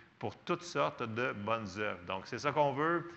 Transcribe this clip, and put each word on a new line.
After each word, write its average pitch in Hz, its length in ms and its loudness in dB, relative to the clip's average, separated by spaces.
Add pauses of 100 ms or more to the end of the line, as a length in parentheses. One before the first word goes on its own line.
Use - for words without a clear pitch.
(180)
pour 107 220 -4
toutes 170 240 -2
sortes 143 400 0
de 120 280 0
bonnes 110 460 0
œuvres. » 98 300 -2
Donc, 95 180 -2
c'est 117 140 -6
ça 139 120 2
qu'on 143 220 4
veut. 165 420 0